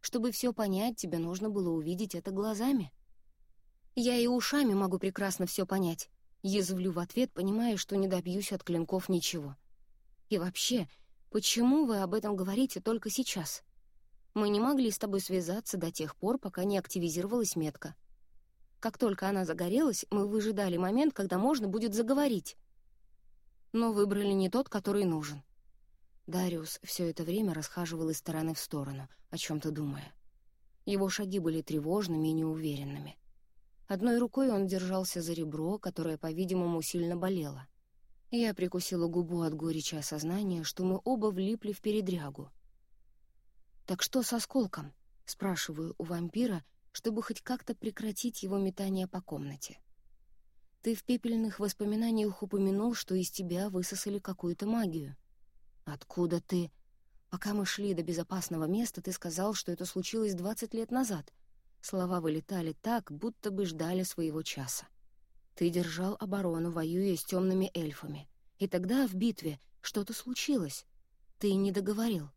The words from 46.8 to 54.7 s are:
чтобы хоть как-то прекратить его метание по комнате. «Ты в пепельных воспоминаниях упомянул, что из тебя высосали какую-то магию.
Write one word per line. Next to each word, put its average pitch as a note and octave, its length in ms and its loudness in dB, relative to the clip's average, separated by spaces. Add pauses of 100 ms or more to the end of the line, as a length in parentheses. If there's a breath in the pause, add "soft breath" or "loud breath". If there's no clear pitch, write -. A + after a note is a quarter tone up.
чтобы A3+ 260 -2
хоть - 200 -6
как-то B3 320 -4
прекратить G#3+ 680 -4
его G3 140 0
метание F#3+ 500 0
по F#3 140 -6
комнате. C#3+ 580 -8 (1040)
«Ты A3+ 140 0
в - 100 -8
пепельных A3+ 540 0
воспоминаниях G#3 840 0
упомянул, G3+ 520 2
что - 200 -4
из F#3 160 0
тебя F3+ 380 -2
высосали G3 500 -2
какую-то F#3 480 -4
магию. E3 480 0 (720)